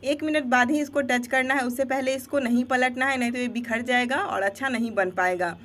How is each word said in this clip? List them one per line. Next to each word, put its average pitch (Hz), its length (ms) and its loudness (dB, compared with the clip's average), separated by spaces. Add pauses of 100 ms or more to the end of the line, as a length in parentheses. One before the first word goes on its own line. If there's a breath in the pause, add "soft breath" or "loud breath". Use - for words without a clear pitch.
एक 285 200 -2
मिनट 302 220 0
बाद 247 240 4
ही 302 100 2
इसको 285 220 -2
टच 247 260 0
करना 262 260 2
है, 277 120 0
उससे 262 200 -2
पहले 262 280 0
इसको 269 260 -2
नहीं 240 260 2
पलटना 254 400 0
है, 269 120 0
नहीं 240 140 0
तो 247 60 -4
ये 247 120 -2
बिखर 233 320 -4
जाएगा 247 340 0
और 226 260 -2
अच्छा 202 260 -2
नहीं 240 240 0
बन 190 200 0
पाएगा। 180 520 0